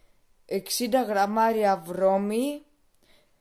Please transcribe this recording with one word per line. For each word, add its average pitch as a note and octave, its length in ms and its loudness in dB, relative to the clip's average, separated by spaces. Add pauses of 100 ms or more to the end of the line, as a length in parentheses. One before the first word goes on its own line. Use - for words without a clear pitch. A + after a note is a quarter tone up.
(460)
εξήντα A#3+ 560 -2
γραμμάρια G#3+ 760 2
βρώμη G3 840 0 (800)